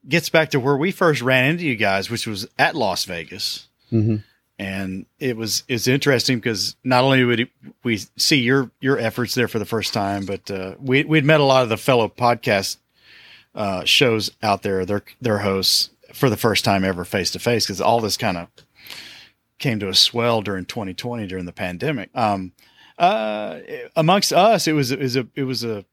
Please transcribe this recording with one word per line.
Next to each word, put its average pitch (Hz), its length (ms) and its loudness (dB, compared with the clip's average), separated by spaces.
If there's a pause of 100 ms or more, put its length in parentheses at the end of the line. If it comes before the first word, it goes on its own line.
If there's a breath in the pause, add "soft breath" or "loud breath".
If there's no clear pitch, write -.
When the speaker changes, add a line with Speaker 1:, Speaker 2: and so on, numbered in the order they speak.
Speaker 1:
gets 156 220 0
back 156 220 4
to 143 80 2
where 135 160 2
we 160 160 -2
first 156 300 2
ran 131 300 4
into 175 140 -4
you 135 120 0
guys, 98 320 0
which 117 180 -6
was 107 180 -8 (140)
at 151 160 2
Las 104 300 -2
Vegas. 87 640 -10 (240)
Speaker 2:
Mm-hmm. 110 260 2 (420 soft breath)
Speaker 1:
And 95 460 -8 (140)
it 127 180 -4
was, 110 320 -6
it's 120 180 -2
interesting 131 520 2
because 107 440 -4
not 127 220 2
only 131 180 4
would 120 260 0 (340)
we 113 160 -2 (180)
see - 240 2
your, 123 300 2 (100)
your 135 180 0
efforts 113 340 -2
there 120 140 0
for 113 120 -4
the 104 60 -4
first 107 280 -4
time, 101 320 -2
but, 98 260 -8
uh, 95 280 -8
we, 135 260 2
we'd 151 200 2
met 151 140 6
a 147 60 4
lot 131 180 6
of 117 60 -2
the 110 80 0
fellow 117 320 2
podcast, 113 680 0 (760 loud breath)
uh, 98 320 -4
shows 113 440 2 (140)
out 101 200 2
there, 95 220 -2
their, 101 180 -2 (180)
their 113 180 0
hosts 98 500 0 (240)
for - 160 2
the 107 80 2
first 110 280 2
time 98 180 2
ever 90 220 -2
face 92 260 -2
to 95 80 -8
face, 120 280 0
'cause 95 120 -8
all 113 220 2
this 101 160 -2
kinda 90 320 -4 (1120 loud breath)
came 113 200 -2
to 101 80 -4
a 95 80 -6
swell 117 460 2
during 95 240 -6
twenty 98 280 -10
twenty 120 340 -8
during 92 180 -8
the 87 80 -12
pandemic. 98 600 -6
Um, 101 380 -2 (460 soft breath)
uh, 110 640 -2 (360)
amongst 175 380 4
us, 185 340 6
it 160 60 2
was, 139 180 2
it 139 80 -2
was 127 160 -2
a, 131 100 0 (100)
it 143 80 -2
was 127 200 -4
a 107 300 -6